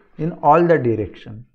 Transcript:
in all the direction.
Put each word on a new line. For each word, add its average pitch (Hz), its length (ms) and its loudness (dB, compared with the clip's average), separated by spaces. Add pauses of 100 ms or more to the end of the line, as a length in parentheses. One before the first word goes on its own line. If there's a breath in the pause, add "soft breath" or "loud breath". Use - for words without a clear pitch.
(160 soft breath)
in 165 160 -8 (100)
all 160 240 4
the 165 100 4
direction. 110 800 -6